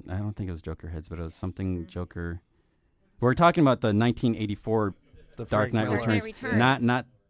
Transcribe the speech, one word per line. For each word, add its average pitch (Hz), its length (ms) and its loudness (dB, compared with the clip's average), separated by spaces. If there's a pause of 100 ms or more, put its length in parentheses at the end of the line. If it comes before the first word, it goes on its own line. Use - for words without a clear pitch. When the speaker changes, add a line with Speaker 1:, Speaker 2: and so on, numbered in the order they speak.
Speaker 1:
I 90 60 -6
don't 104 180 -4
think 101 140 -8
it 90 40 -6
was 80 100 -10
Joker 82 260 -10
heads, 82 220 -10
but 85 100 -10
it 85 40 -8
was 82 120 -10
something 92 480 -6
Speaker 2:
Mm. 82 40 -12
Speaker 1:
Joker. 87 540 -8 (760)
We're 123 140 4
talking 170 280 4
about 131 200 4
the 110 100 2
nineteen 117 440 2
eighty-four 104 600 -2 (400)
Speaker 3:
The 120 80 -12
Speaker 1:
Dark 107 60 -12
Speaker 3:
Frank 107 240 0
Speaker 1:
Knight 110 120 2
Speaker 3:
Miller. 104 120 0
Speaker 2:
Dark - 100 -2
Knight 107 160 2
Speaker 1:
Returns. - 20 -10 (180)
Speaker 2:
Returns. 104 160 0
Speaker 1:
Not, 127 220 4
not 123 240 2 (240)